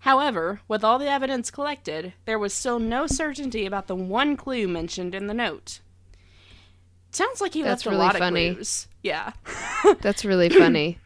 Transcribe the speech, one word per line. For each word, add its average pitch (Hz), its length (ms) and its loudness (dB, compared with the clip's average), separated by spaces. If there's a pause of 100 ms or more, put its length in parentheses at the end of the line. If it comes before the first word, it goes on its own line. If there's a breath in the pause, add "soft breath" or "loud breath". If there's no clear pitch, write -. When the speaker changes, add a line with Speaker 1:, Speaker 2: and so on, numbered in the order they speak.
Speaker 1:
However, 233 680 2
with 214 160 -2
all 240 160 4
the 285 100 -2
evidence 269 400 -2
collected, 185 600 -8 (120)
there 220 140 -2
was 202 160 -4
still 240 240 -2
no 233 300 -2
certainty 269 580 -4
about 196 220 -6
the 185 80 -4
one 233 400 0
clue 240 320 -4
mentioned 175 480 -6
in 196 100 -8
the 208 80 -6
note. 220 460 -6 (1300 soft breath)
Sounds 480 300 -4
like 392 140 -4
he 311 80 -2
Speaker 2:
That's - 220 -2
Speaker 1:
left - 20 -2
a 220 40 -2
Speaker 2:
really 190 140 2
Speaker 1:
lot 190 120 4
Speaker 2:
funny. 175 320 0
Speaker 1:
of 180 80 -2
clues. - 300 -8 (160)
Yeah. 175 300 -6 (320)
<laughs> - 380 4
Speaker 2:
That's 202 220 0
really 185 260 4
funny. 170 560 6